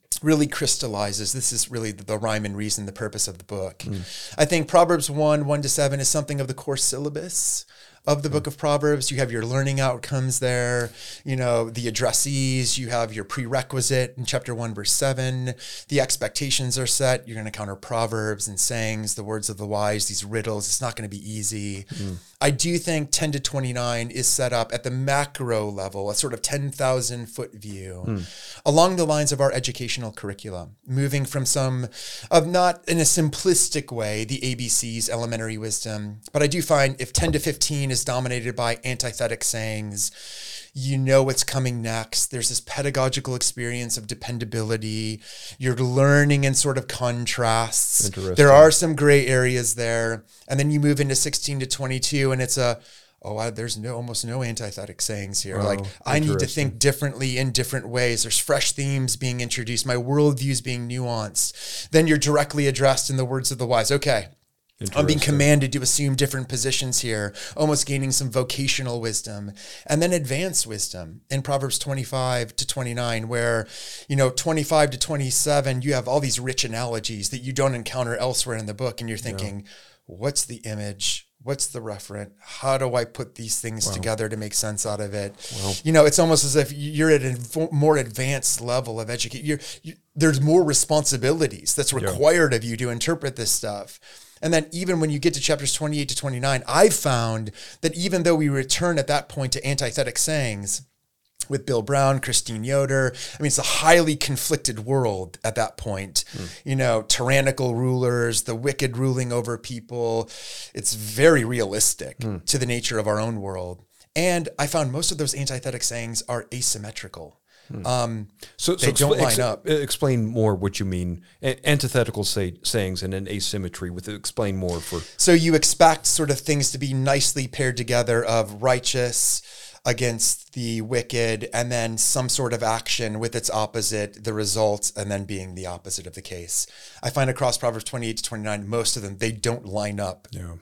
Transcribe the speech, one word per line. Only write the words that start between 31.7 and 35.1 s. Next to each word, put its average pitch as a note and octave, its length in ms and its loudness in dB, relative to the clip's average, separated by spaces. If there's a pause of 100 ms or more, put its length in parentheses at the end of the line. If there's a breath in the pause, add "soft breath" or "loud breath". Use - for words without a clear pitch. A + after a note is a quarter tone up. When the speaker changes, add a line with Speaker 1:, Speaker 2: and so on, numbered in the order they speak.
Speaker 1:
of, E3+ 160 8
not F3+ 420 2
in E3+ 120 4
a D#3+ 40 4
simplistic D#3 880 2
way, G#2+ 340 -2
the C3 180 -6
A B2+ 100 -2
B A#2+ 140 -6
Cs, A2+ 420 -2
elementary A#2 480 -4